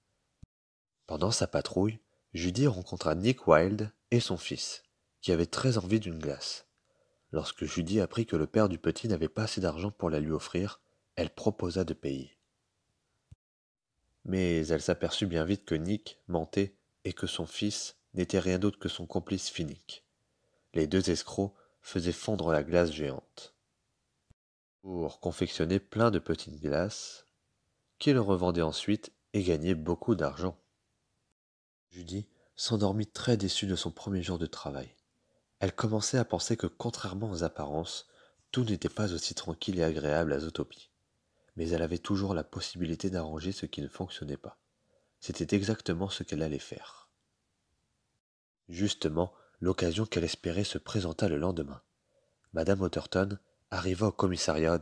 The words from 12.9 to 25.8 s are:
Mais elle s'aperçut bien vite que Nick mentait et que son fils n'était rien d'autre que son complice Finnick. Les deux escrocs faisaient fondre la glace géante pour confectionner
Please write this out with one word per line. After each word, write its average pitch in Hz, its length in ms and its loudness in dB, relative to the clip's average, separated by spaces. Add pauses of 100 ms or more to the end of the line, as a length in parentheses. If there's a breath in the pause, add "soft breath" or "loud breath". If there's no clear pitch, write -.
Mais 87 400 2
elle 80 160 2
s'aperçut 87 440 0
bien 82 180 2
vite 98 200 0
que 85 100 -2
Nick 90 440 -2 (100)
mentait 87 480 0 (280)
et 92 100 -4
que - 120 -6
son 82 200 -4
fils - 500 -6 (160)
n'était 95 260 0
rien 92 200 2
d'autre 101 200 0
que 90 120 -4
son 85 160 -10
complice - 420 -4
Finnick. - 560 -10 (680)
Les 80 120 4
deux 92 240 4
escrocs 98 440 -2 (260 soft breath)
faisaient 87 320 -2
fondre 85 400 0
la 76 100 4
glace 82 280 4
géante 73 640 -8 (1300)
pour 87 380 -4
confectionner 90 600 0